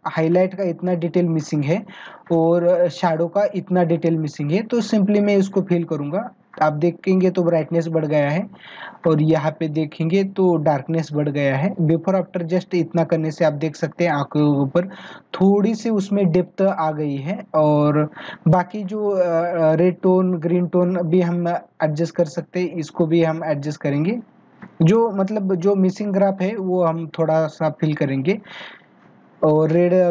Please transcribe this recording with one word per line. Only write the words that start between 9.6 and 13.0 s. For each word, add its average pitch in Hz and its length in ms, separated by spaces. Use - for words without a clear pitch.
पे 160 80
देखेंगे 160 560
तो 190 320
darkness 151 560
बढ़ 147 160
गया 139 280
है। 175 200
Before 165 380
after 180 280
just 175 320
इतना 165 300